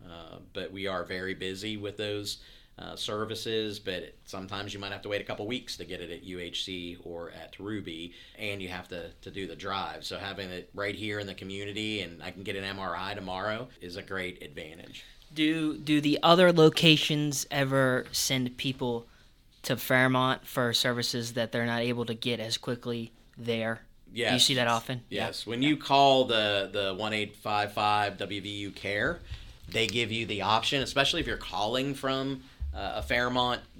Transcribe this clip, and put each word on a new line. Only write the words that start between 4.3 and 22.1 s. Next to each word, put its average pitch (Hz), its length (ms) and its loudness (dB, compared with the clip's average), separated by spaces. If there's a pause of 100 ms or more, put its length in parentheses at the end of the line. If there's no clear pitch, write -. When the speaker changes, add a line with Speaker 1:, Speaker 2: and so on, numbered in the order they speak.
Speaker 1:
you 101 60 -8
might 98 120 -6
have 98 120 -8
to 104 60 -6
wait 101 120 0
a - 20 -8
couple 107 240 -6
weeks 123 300 -6
to 87 80 -10
get 90 160 -8
it 85 100 -10
at 82 120 -12
U 90 160 -8
H 82 260 -6
C 90 380 -8
or 85 280 -10
at 82 280 -16
Ruby, 87 540 -8 (240)
and 101 240 -6
you 92 80 -8
have 90 200 -10
to, 82 200 -10 (120)
to 95 100 -14
do 95 160 -6
the 80 80 -10
drive. 85 480 -6
So 92 140 -6
having 95 320 -8
it 90 240 -10
right 101 220 -4
here 104 240 -4
in 101 80 -6
the 95 80 -8
community, 101 680 -6
and 85 200 -10
I 90 100 -10
can 95 120 -12
get 98 120 -4
an 98 80 -6
M 98 160 -6
R 90 160 -4
I 95 180 -4
tomorrow, 101 540 -4 (140)
is 90 140 -10
a 95 80 -8
great 92 400 -6
advantage. 80 640 -14 (280)
Speaker 2:
Do, 156 440 2
do 151 220 4
the 147 240 4
other 175 300 10
locations 151 1000 8
ever 135 640 4
send 127 440 0
people 127 500 -2 (560)
to 127 120 0
Fairmont 127 720 4
for 120 240 2
services 120 640 0
that 117 180 -2
they're 117 140 0
not 117 160 0
able 120 240 0
to 117 80 -2